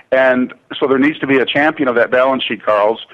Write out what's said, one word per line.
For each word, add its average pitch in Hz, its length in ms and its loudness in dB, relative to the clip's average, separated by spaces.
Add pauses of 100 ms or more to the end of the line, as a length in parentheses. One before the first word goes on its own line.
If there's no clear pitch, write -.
(120)
And 127 420 2 (240)
so 151 80 0
there 131 140 2
needs 151 180 0
to 147 80 -4
be 131 120 2
a 117 60 2
champion 143 440 0
of 117 80 -2
that 117 160 0
balance 131 320 0
sheet, 107 200 -8
Carl's. 107 480 0